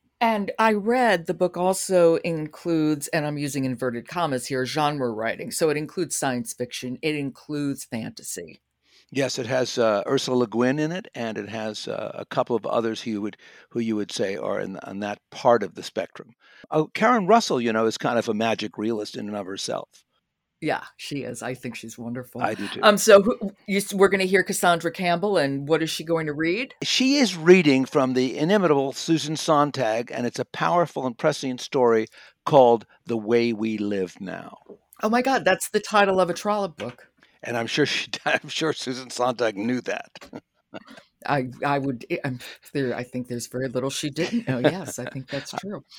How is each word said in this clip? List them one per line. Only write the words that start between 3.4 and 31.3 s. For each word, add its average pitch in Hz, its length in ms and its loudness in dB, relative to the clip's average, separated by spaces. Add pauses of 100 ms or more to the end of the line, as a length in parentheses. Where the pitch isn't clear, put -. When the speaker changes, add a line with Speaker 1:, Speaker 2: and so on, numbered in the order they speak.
Speaker 1:
inverted 123 420 -4
commas 151 400 -2
here, 131 180 -2
genre 143 460 0
writing. 110 400 -6
So - 180 2
it 147 80 2
includes 151 380 -6
science 123 380 -4
fiction, 123 500 -8
it 156 140 -2
includes 143 680 -6
fantasy. 110 760 -10 (500)
Speaker 2:
Yes, 127 260 -2
it 127 100 -6
has, 127 320 -2
uh, 110 280 4
Ursula 131 300 0
Le 123 100 2
Guin 123 320 2
in 156 140 -2
it, 185 240 -10
and 113 200 -6
it 104 120 -8
has, 107 400 -8
uh, 110 260 -6
a - 100 -10
couple 127 300 -2
of 107 100 0
others 113 380 -2
who 120 80 -6
you 107 100 -2
would, 101 160 -6 (340)
who 120 100 -4
you 110 160 0
would 104 160 -4
say 101 240 -4
are 101 240 -4
in, 95 240 -8
on 98 160 -10
that 104 180 -6 (140)
part 117 320 4
of 90 100 -8
the - 80 -12
spectrum. - 520 -8 (360)
Oh, 156 160 2
Karen 220 400 2
Russell, 196 340 4
you 117 120 2
know, 110 140 2
is 110 120 0
kind 120 180 0
of 113 120 0
a 117 40 2
magic 107 460 -2
realist 107 380 -2
in 110 100 -8
and 104 100 -8
of 101 100 -8
herself. - 580 -8 (580)
Speaker 1:
Yeah, 151 220 -4 (120)
she 139 280 -10
is. 120 180 -10
I 127 120 -6
think 127 200 -10
she's - 240 -16
wonderful. 120 420 -10
Speaker 2:
I 107 140 -2
do 101 140 -6
too. - 160 -10
Speaker 1:
Um, 208 120 8
so 202 240 10
who, 202 160 2 (300)
you 196 120 0
s-, 196 140 -6
we're 196 160 6
gonna 190 140 0
hear 185 220 4
Cassandra 170 480 2
Campbell, 180 440 0
and 139 300 0
what 156 160 2
is 160 80 -2
she - 140 -8
going 160 220 -2
to 147 60 -4
read? 165 400 -2 (120)
Speaker 2:
She 262 320 2
is 214 200 2
reading 156 480 6
from 131 300 2
the 127 240 0
inimitable 151 540 2
Susan 156 420 -2
Sontag, 135 800 0
and 123 100 -4
it's 117 140 -4
a 127 60 -2
powerful 165 600 0
and 123 140 -4
prescient 139 420 -2